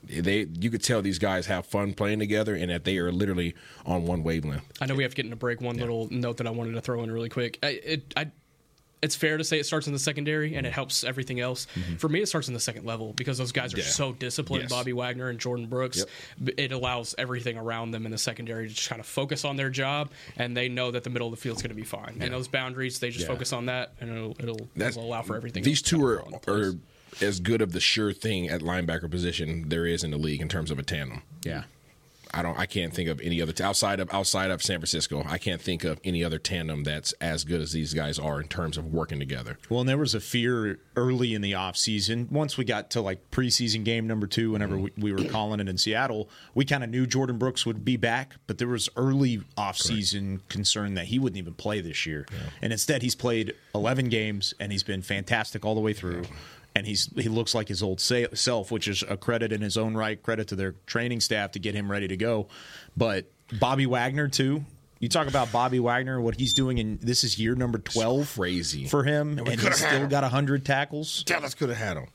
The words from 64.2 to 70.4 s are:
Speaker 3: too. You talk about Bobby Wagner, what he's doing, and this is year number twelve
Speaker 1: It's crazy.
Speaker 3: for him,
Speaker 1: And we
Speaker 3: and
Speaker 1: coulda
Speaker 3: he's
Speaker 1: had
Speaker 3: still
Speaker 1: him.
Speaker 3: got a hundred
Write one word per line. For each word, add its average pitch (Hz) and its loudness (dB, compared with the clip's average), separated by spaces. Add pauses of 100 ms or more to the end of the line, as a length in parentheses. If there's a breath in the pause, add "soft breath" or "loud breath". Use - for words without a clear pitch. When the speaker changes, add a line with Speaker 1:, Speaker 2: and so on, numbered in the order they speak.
Speaker 3:
too. 139 2 (340)
You 120 0
talk 151 2
about 127 2
Bobby 127 4
Wagner, 127 2
what 117 2
he's 123 2
doing, 127 4
and 107 0
this 120 2
is 110 2
year 110 2
number 120 0
twelve 117 2
Speaker 1:
It's 143 -4
crazy. 85 0
Speaker 3:
for 143 4
him, 147 2
Speaker 1:
And 120 -2
we 120 2
Speaker 3:
and 117 0
Speaker 1:
coulda 175 4
Speaker 3:
he's - 4
Speaker 1:
had 156 2
Speaker 3:
still 139 4
Speaker 1:
him. 143 0
Speaker 3:
got 139 4
a 131 2
hundred 135 2